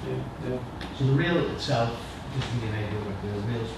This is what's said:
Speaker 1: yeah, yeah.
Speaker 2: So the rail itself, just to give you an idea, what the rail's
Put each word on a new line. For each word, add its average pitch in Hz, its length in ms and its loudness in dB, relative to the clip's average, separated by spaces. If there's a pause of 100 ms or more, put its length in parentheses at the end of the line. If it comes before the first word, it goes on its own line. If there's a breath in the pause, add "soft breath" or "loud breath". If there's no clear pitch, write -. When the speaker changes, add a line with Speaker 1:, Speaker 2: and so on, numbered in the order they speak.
Speaker 1:
yeah, 127 480 -4
yeah. - 400 -6
Speaker 2:
So 131 160 4
the 135 80 8
rail 170 160 4 (240)
itself, 117 400 2 (400)
just 117 80 -2
to 120 160 -2
give 110 80 -2
you 107 80 -2
an 104 80 -2
idea, 101 160 -2
what 95 160 -4
the 101 160 -4 (160)
rail's 117 280 -2